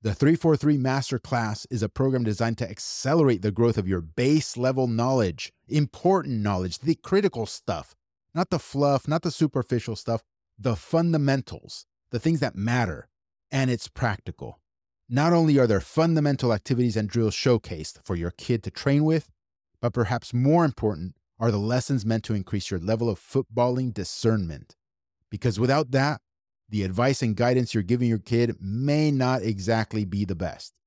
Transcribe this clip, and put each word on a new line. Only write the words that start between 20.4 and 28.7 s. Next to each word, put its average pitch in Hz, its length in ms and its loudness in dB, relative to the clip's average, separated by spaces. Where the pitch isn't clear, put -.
important 104 480 -2
are 113 120 2
the 104 80 2
lessons 117 480 -2
meant 113 180 0
to - 80 -4
increase 101 380 -4
your 92 100 -4
level 110 300 0
of 95 100 -4
footballing 123 720 -2
discernment. 98 840 -2
Because 104 300 -2
without 131 300 2
that, 139 320 0
the 104 120 -2
advice 113 380 0
and 110 160 -2
guidance 123 380 2
you're 107 80 2
giving 120 260 2
your 113 80 2
kid 117 420 0
may 143 520 0